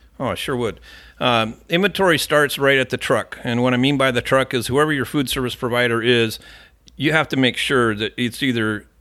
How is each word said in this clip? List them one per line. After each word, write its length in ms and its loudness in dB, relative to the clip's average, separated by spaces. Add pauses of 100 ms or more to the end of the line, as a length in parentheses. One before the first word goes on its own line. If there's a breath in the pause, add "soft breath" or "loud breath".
(180)
Oh, 100 -4
I 60 -2
sure 220 -4
would. 240 -4 (400 loud breath)
Um, 360 0 (120)
inventory 500 2
starts 400 0
right 200 2
at 100 0
the 80 -2
truck. 480 -2
And 180 0
what 120 2
I 20 2
mean 220 2
by 120 2
the 120 -2
truck 320 0
is 140 -4
whoever 260 0
your 100 -2
food 240 -2
service 260 -4
provider 460 0
is, 380 2 (580 loud breath)
you 160 0
have 160 0
to 80 -4
make 220 2
sure 360 2
that 220 -4
it's 260 -4
either 440 -2 (140)